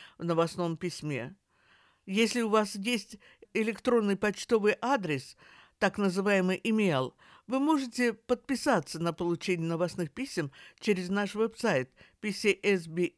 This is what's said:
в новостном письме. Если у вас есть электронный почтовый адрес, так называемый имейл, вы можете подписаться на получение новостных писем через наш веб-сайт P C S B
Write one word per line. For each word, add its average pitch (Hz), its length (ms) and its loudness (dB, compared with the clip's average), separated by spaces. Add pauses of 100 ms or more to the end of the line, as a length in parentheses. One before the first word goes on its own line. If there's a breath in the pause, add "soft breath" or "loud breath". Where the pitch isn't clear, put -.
(200 loud breath)
в 175 60 -8
новостном 165 520 0
письме. 147 580 -8 (680 soft breath)
Если 220 360 0
у 220 80 0
вас 208 260 2
есть 214 420 -4 (360 soft breath)
электронный 220 640 0
почтовый 208 640 2
адрес, 185 560 -2 (420 loud breath)
так 196 180 0
называемый 190 640 2
имейл, 190 520 0 (340 loud breath)
вы 262 100 0
можете 269 540 2
подписаться 240 880 0
на 170 120 0
получение 170 560 -2
новостных 165 440 -2
писем 170 400 -6 (280 loud breath)
через 185 300 0
наш 202 240 -2
веб-сайт 208 560 0 (300 soft breath)
P 214 120 -4
C 196 300 0
S 185 240 0
B 165 320 -2